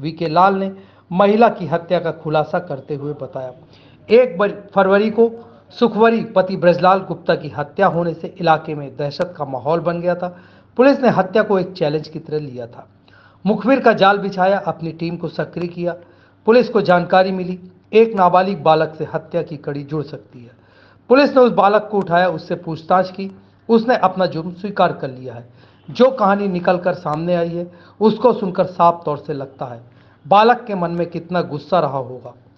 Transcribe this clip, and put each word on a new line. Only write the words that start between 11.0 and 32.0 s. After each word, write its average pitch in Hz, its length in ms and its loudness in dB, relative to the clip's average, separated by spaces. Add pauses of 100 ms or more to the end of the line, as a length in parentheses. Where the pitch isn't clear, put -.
ने 247 100 2
हत्या 190 340 0
को 208 160 0
एक 180 140 -6
चैलेंज 151 340 -4
की - 120 -14
तरह 151 200 -8
लिया 123 280 -12
था, - 200 -20 (580)
मुखबिर 220 340 2
का 226 140 4
जाल 196 240 4
बिछाया, 190 400 0
अपनी 165 340 -6
टीम 170 260 -8
को 170 100 -8
सक्रिय 165 400 -8
किया। 175 300 -6 (480)
पुलिस 233 240 4
को 208 120 0
जानकारी 185 500 4
मिली, 185 280 -8 (340)
एक 226 220 4
नाबालिग 185 480 2
बालक 156 340 2
से 151 160 -8
हत्या 165 280 -6
की 156 160 -10
कड़ी 143 260 -8
जुड़ 143 200 -6
सकती - 400 -18
है। 117 80 -20 (580)
पुलिस 277 260 4
ने 262 60 6
उस 240 100 6
बालक 202 400 2
को 214 60 -2
उठाया, 180 320 2
उससे 165 260 -8
पूछताछ 180 560 -2
की, 190 200 -12 (380)
उसने 226 280 2
अपना 185 280 0
जुर्म 160 280 -6
स्वीकार 190 400 -2
कर 139 160 -10
लिया 127 240 -14
है। 117 160 -18 (400)
जो 233 220 4
कहानी 202 360 0
निकल 180 300 0
कर 180 160 -2
सामने 165 420 -4
आई 170 140 -2
है, 175 220 -8 (300)
उसको 220 320 4
सुनकर 190 320 -2
साफ 175 400 2
तौर 147 120 -4
से 151 160 -10
लगता 135 320 -12
है 120 160 -14 (440)
बालक 220 400 4
के 202 100 -8
मन 170 160 -4
में 170 180 -4
कितना 175 320 -6
गुस्सा 151 380 -2
रहा 139 180 -2
होगा 123 360 -12 (240)